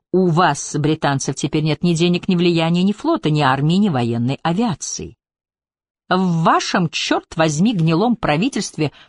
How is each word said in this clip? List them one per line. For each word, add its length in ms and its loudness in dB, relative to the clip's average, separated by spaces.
У 160 2
вас, 500 0
британцев, 560 -2
теперь 300 -2
нет 180 -2
ни 120 2
денег, 340 0
ни 80 2
влияния, 460 2
ни 100 2
флота, 380 -2
ни 100 2
армии, 360 2
ни 120 2
военной 540 -2
авиации. 720 -4
В 320 0
вашем, 480 0
черт 460 -4
возьми, 380 2
гнилом 420 2
правительстве 760 -2